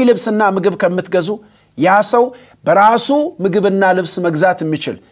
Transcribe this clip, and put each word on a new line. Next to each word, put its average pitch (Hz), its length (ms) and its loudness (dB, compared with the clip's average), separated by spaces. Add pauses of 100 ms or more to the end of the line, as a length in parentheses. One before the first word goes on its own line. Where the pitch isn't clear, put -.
ልብስና 220 460 2
ምግብ 190 260 -2
ከምትገዙ 180 520 -2 (500)
ያ 180 120 0 (120)
ሰው 240 220 2 (400)
በራሱ 202 440 2 (300)
ምግብና 196 540 0
ልብስ 180 280 -2
መግዛት 175 400 0
የሚችል፣ 151 360 -6 (160)